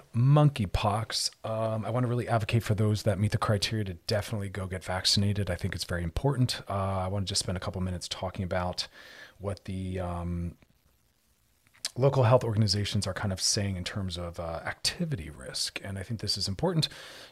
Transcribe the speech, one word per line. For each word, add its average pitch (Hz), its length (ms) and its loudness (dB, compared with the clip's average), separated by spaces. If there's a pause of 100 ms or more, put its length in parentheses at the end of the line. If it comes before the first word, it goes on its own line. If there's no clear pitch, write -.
(160)
monkeypox. 117 1160 4 (120)
Um, 110 420 -2
I 101 40 -2
wanna 123 180 2
really 120 200 0
advocate 113 340 2
for 107 140 2
those 107 280 4
that 95 160 2
meet 104 120 4
the - 80 0
criteria 107 460 2
to 95 80 -6 (120)
definitely 101 440 -2
go 95 180 -6
get 92 160 -6
vaccinated. 98 680 2
I 87 60 0
think 90 180 -4
it's 90 120 -6
very 87 180 -2
important. 123 640 0
Uh, 98 40 -4
I 95 340 -2
wanna 98 180 -2
just 95 140 -2
spend - 180 -4
a 90 40 -6
couple 92 200 -4
minutes 90 280 -4
talking - 340 -6
about 90 460 -4 (500)
what 95 260 -6
the, 92 360 -4
um, 87 540 -4 (1400)
local 131 260 4
health 120 220 6
organizations 104 600 2
are 95 80 -4
kind 101 200 -2
of 95 80 -6
saying 101 340 0
in 87 80 -4
terms 92 340 -4
of, 87 220 -8
uh, 82 260 -6
activity 90 640 -4
risk. - 540 -8
And 98 160 -6
I 95 40 -6
think 110 180 -6
this 104 160 -2
is 95 100 -4
important. 160 400 2 (440)